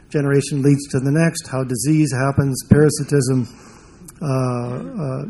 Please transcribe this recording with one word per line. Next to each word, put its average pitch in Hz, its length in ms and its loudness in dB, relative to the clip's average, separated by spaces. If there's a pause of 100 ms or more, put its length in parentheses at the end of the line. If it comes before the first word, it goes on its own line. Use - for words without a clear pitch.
(100)
generation 143 520 0
leads 143 260 4
to 139 120 -2
the 135 100 -2
next, 165 380 0
how 131 160 -4
disease 131 480 0
happens, 135 580 0
parasitism, 139 760 2 (720)
uh, 170 80 -8
uh, 131 1000 -4